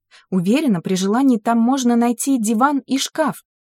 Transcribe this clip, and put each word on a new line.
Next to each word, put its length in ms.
Уверена, 520
при 140
желании 420
там 220
можно 360
найти 440
диван 400
и 180
шкаф, 460